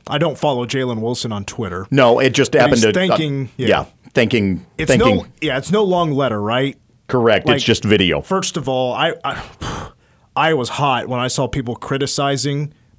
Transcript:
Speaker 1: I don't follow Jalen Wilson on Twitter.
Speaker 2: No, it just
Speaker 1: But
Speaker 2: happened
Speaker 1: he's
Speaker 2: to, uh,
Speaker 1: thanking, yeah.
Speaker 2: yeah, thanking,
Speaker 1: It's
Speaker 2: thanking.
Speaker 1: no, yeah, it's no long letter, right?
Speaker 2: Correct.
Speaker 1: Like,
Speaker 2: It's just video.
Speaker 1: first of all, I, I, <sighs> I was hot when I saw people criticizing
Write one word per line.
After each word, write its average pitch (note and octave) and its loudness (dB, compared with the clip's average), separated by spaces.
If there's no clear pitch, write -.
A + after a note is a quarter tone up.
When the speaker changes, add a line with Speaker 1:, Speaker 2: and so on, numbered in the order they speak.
Speaker 1:
I D3 -2
don't D3+ -2
follow B2+ -2
Jalen B2 -4
Wilson A#2 -4
on G2+ -6
Twitter. F#2+ -8
Speaker 2:
No, B2 6
it B2+ 2
just C3+ 2
Speaker 1:
But C#3+ 4
Speaker 2:
happened C3+ 4
Speaker 1:
he's A2+ 4
Speaker 2:
to, G#3+ 6
uh, G#2 2
Speaker 1:
thanking, D3 -2
yeah. B2+ -4
Speaker 2:
yeah, D#2+ 2
thanking, G2+ 0
Speaker 1:
It's D3+ 0
Speaker 2:
thanking. G#3 4
Speaker 1:
no, - -8
yeah, C#3+ -2
it's C3+ -4
no G#3+ 2
long F3 0
letter, C3 0
right? B2 -2
Speaker 2:
Correct. A#2 2
Speaker 1:
Like, D3 4
Speaker 2:
It's C3+ -2
just A2+ 2
video. F#2+ 2
Speaker 1:
first F#3+ -4
of C3+ -6
all, B2+ 0
I, D3 0
I, - -6
<sighs> - -20
I D#3 2
was B2+ -2
hot C3+ -2
when B2 -4
I B2+ -2
saw B2+ -2
people A#2+ -6
criticizing C#3 -4